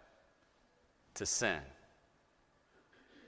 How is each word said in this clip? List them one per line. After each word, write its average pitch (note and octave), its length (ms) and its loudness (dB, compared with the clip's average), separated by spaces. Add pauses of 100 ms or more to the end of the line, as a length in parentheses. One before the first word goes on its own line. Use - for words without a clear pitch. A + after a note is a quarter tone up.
(1160)
to G2+ 100 -4
sin. F2+ 340 2 (1700)